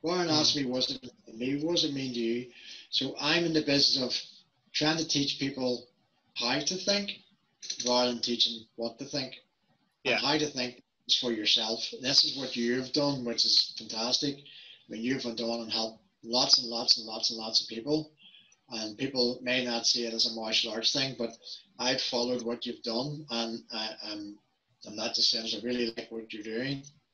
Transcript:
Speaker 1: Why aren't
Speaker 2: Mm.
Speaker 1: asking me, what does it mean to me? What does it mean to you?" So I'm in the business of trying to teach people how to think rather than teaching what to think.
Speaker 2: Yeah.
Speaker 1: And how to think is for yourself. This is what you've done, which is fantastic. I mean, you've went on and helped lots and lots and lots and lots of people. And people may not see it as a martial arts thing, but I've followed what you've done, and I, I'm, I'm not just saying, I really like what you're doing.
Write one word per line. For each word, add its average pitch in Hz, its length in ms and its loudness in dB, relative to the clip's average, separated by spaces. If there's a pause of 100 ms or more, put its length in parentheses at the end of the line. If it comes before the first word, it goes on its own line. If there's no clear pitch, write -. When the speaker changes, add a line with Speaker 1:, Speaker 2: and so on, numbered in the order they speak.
Speaker 1:
Why 175 180 2
aren't 170 100 2
Speaker 2:
Mm. 151 100 6
Speaker 1:
asking 147 260 4
me, 123 40 -2
what 127 160 0
does 135 100 -4
it - 80 -12
mean 123 80 -14 (140)
to - 80 -18
me? 135 320 -2
What 170 100 2
does 160 100 2
it 147 80 -2
mean 131 200 -4
to 120 60 -4
you?" 117 320 -2 (400)
So - 280 -2
I'm 160 240 2
in 165 100 2
the 151 100 4
business 139 380 4
of 120 140 -2 (560)
trying 156 260 2
to 156 100 0
teach 143 320 0
people 127 480 -2 (480)
how 123 240 0
to 185 160 -2
think 202 440 0 (680)
rather 123 260 4
than 117 80 -4
teaching 113 440 0 (100)
what 117 240 -6
to 143 60 -8
think. 135 280 -6 (720)
Speaker 2:
Yeah. 127 120 2
Speaker 1:
And 101 80 0
how 151 120 2
to 151 80 2
think 123 380 -6 (240)
is - 100 4
for 123 140 0
yourself. 113 560 2 (140)
This 131 220 6
is 147 140 0
what 131 180 -6
you've 123 380 2
done, 143 320 2
which 117 200 2
is - 320 4
fantastic. 117 600 0
I - 540 -20
mean, 110 120 -8
you've 127 220 0
went 113 160 -6
on 117 200 -2
and 113 100 -8
helped 110 320 -2 (200)
lots 123 360 4
and 123 80 -6
lots 117 300 4
and 113 100 -10
lots 113 240 -2
and 113 80 -6
lots 113 220 2
of - 60 -8
people. 143 440 -2 (580)
And 110 280 -8
people 123 460 0
may 127 200 0
not 117 240 -2
see 120 180 2
it 113 80 -4
as 113 140 0
a 113 80 -4
martial 113 360 -2
arts 113 220 0
thing, 135 240 -2
but 117 140 -4 (480)
I've 131 220 2
followed 123 420 0
what 117 220 -4
you've 120 180 -8
done, 143 460 -4
and 117 420 -4
I, 110 180 -6 (160)
I'm, 104 320 -10 (500)
I'm 104 80 -12
not 107 200 -4
just - 160 6
saying, 113 240 0
I 107 100 -6
really 123 220 0 (100)
like 113 140 -10
what 113 220 -10
you're 107 100 -10
doing. 131 400 -4 (300)